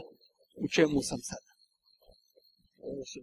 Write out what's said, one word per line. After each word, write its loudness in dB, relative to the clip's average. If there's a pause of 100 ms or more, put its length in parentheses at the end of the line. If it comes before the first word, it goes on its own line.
(560)
u -2
čemu 6
sam -4
sada.” -12 (1300)
Ovo -8
su -14